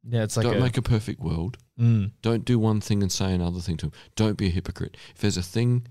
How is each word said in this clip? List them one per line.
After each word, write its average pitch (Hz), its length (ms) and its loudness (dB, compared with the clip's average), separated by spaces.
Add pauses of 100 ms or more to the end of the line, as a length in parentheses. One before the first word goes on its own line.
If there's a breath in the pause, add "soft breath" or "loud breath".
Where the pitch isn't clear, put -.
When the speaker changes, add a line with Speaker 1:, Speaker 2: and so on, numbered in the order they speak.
(100)
Speaker 1:
Yeah, 113 140 0
it's 107 120 -4
like 117 80 2
Speaker 2:
Don't 120 140 2
Speaker 1:
a - 20 2
Speaker 2:
make 123 160 2
a 127 60 0
perfect 107 380 0
world. 82 360 -4 (240)
Speaker 1:
Mm. 113 400 4
Speaker 2:
Don't 113 240 0
do 123 140 2
one 107 240 2
thing 101 200 0
and 92 80 0
say 95 220 -2
another 87 280 0
thing 85 180 -4
to 80 80 -6
them. 73 60 -6 (220 loud breath)
Don't 107 220 2
be 101 120 0
a - 20 2
hypocrite. - 440 -6 (200 loud breath)
If - 80 -8
there's 95 160 0
a 90 40 -4
thing 120 480 0